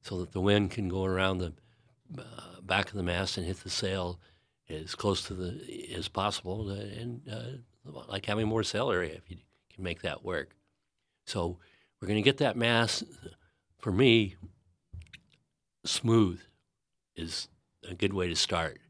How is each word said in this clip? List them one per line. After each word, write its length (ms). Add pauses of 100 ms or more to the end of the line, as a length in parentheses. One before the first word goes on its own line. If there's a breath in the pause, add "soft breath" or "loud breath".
so 160
that 140
the 80
wind 300
can 180
go 160
around 340
the, 140 (680 soft breath)
uh, 420
back 300
of 60
the 60
mast 360
and 80
hit 120
the 120
sail 500 (480 soft breath)
as 260
close 280
to 120
the, 640
as 120
possible, 640
uh, 40
and, 560
uh, 760
like 180
having 200
more 160
sail 280
area 240
if 160
you 80 (360)
can 80
make 200
that 220
work. 300 (720)
So 320 (420 soft breath)
we're 80
gonna 140
get 160
that 180
mast, 480 (760)
for 140
me, 440 (1500)
smooth 560 (760)
is 320 (400)
a 60
good 180
way 160
to 80
start 420 (120)